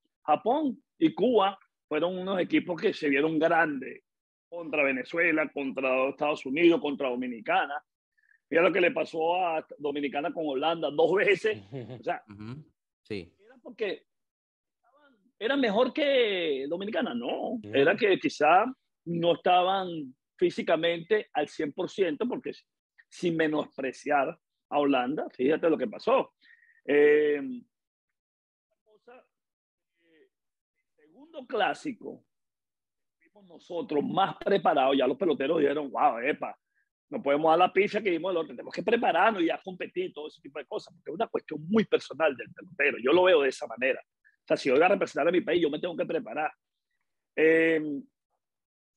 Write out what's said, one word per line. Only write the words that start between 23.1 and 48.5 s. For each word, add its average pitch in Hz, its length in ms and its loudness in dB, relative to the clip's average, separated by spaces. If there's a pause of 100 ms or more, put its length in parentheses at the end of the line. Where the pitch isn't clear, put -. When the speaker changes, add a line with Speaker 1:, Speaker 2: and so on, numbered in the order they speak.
Speaker 1:
menospreciar 143 1000 -2 (320)
a 143 100 -2
Holanda, 143 520 0
fíjate 156 380 0
lo 147 80 2
que 120 100 -4
pasó. 220 460 -2 (520)
Eh, 147 560 4 (1400)
cosa, 220 320 -20 (880)
eh, 156 260 -20 (560)
el - 100 -20
segundo 254 500 -18
clásico, - 800 -4 (920)
fuimos - 260 -20
nosotros 156 580 -6
más 165 340 -2
preparados, 156 600 2
ya 127 100 4
los 135 100 0
peloteros 160 420 0
dijeron, 143 320 0
"Wow, 120 280 2
epa, 127 380 -4 (520)
no 123 120 -8
podemos 151 300 6
dar 165 80 6
la 180 140 4
pizza 202 280 2
que 202 100 -2
dimos 170 200 -2
el 170 60 -2
otro, 160 180 -4
tenemos - 180 -14
que 175 100 -8
prepararnos 208 600 2
y 165 40 4
ya 151 140 -2
competir", 180 520 -8
todo 151 140 -12
ese - 140 -20
tipo 143 180 -14
de 139 60 -12
cosas, - 300 -12
porque - 160 -14
es 156 40 -10
una 220 120 -4
cuestión - 400 -8
muy 208 180 2
personal 143 500 0
del 117 180 -14
pelotero, 127 500 -4
yo 127 80 2
lo 180 120 6
veo 180 180 6
de 139 80 2
esa 135 180 -6
manera. 120 380 -2
O - 420 -20
sea, 160 100 0
si - 120 -2
yo 123 60 4
voy 156 80 6
a 185 60 4
representar 170 380 0
a 175 40 4
mi 180 100 2
país, 170 200 -2
yo 151 80 2
me 147 100 -6
tengo 175 160 -8
que 175 100 -4
preparar. 147 460 -6 (840)
Eh, 160 460 4 (1160)